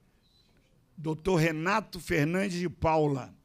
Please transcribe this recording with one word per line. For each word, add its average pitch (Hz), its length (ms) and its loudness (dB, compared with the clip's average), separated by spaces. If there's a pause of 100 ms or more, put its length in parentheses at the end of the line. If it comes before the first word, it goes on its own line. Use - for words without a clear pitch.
(960)
doutor 160 400 -2
Renato 170 640 0
Fernandes 175 600 0
de 180 80 -2
Paula. 147 680 0 (100)